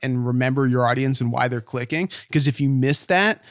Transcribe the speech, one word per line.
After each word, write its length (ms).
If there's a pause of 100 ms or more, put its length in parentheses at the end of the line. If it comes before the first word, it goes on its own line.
and 220
remember 420
your 200
audience 340
and 100
why 160
they're 140
clicking. 480 (220)
'Cause 160
if 140
you 80
miss 380
that, 420